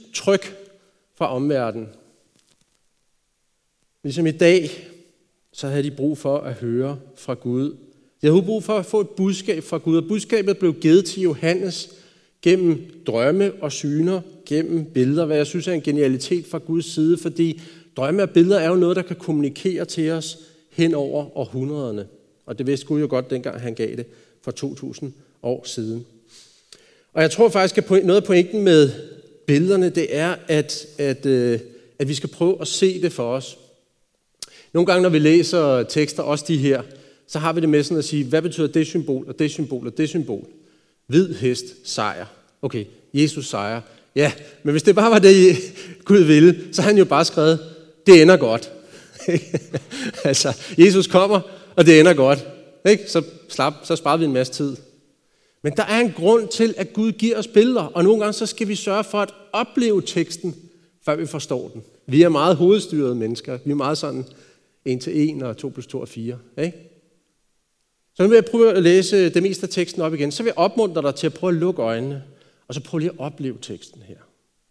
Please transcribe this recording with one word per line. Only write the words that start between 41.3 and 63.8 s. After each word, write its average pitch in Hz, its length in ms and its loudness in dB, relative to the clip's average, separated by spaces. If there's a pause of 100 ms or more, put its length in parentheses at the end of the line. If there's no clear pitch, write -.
hest, 123 320 -4 (180)
sejr. 98 420 -6 (360)
Okay, 123 240 -8 (280)
Jesus 143 360 -2
sejr. 110 320 -6 (340)
Ja, 143 160 2 (320)
men 147 80 -2
hvis 151 120 -2
det 196 120 6
bare 220 160 4
var 214 80 6
det, 185 380 8 (480)
Gud 202 140 6
ville, 165 400 6 (120)
så - 100 -4
havde 208 120 2
han 208 40 4
jo 185 80 6
bare 156 200 2
skrevet, 160 340 0 (480)
det 175 140 12
ender 180 160 8
godt. 117 340 -2 (560)
<laughs> 170 140 -2 (800)
Altså, 139 300 -2 (240)
Jesus 185 300 6
kommer, 190 340 2 (340)
og 170 100 6
det 160 140 10
ender 175 140 8
godt. 135 340 2 (420)
Ikke? - 220 0
Så 165 120 -2 (260)
slap, 143 240 -2 (100)
så 165 120 -4
sparer 151 220 0
vi 165 80 0
en 139 80 -2
masse 127 200 -2
tid. 139 220 -6 (880)
Men 147 140 -4
der 214 60 0
er 220 160 0
en 233 120 0
grund 208 360 2
til, 226 300 0
at - 160 -8
Gud 220 180 -2
giver 226 260 -2
os 214 100 -6
billeder, 233 340 4
og 165 220 -2
nogle 214 160 4
gange 208 140 -2
så 214 120 -6
skal 214 220 -6
vi 208 80 -4
sørge 202 280 -4
for 208 140 -6
at 202 120 -2 (240)
opleve 226 480 0
teksten, - 540 -6 (500)
før 151 100 -2
vi 165 100 -6
forstår 131 420 -8
den. 110 160 -18 (240)
Vi 135 140 4
er 175 80 8
meget 160 260 2
hovedstyrede 160 600 2
mennesker. 117 500 -6
Vi 143 60 -4
er 147 40 -2
meget 147 220 -2